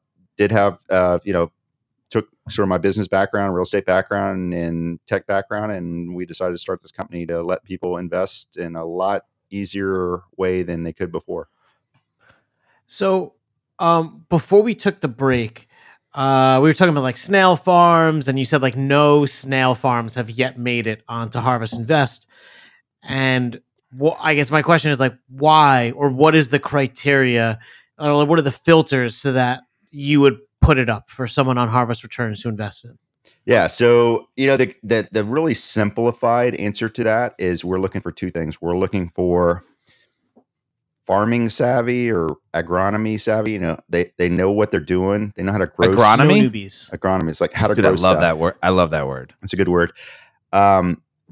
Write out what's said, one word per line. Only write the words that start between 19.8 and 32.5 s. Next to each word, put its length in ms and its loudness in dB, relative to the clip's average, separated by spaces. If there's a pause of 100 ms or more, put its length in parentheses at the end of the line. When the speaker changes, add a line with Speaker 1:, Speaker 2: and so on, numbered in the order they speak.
Speaker 2:
have 140 -6
yet 280 -4
made 300 -4
it 200 -8
onto 320 -8
Harvest 360 -2
Invest. 520 -2 (760)
And 580 -4 (340)
wha-, 240 -2
I 160 0
guess 160 0
my 120 2
question 280 2
is, 80 -2
like, 140 0 (160)
why, 640 4
or 140 0
what 260 4
is 140 2
the 100 0
criteria, 1000 0 (380)
or 280 2
what 140 4
are 40 2
the 80 -2
filters 640 2
so 180 -4
that 280 -2 (300)
you 300 0
would 180 6 (220)
put 160 4
it 120 0
up 200 -6
for 180 -10
someone 300 0
on 120 0
Harvest 340 -2
Returns 380 -8
to 80 -8
invest 360 -10